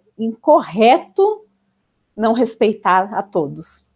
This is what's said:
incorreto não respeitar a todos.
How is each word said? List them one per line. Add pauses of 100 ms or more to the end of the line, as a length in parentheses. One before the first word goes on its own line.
(180)
incorreto (720)
não
respeitar
a
todos.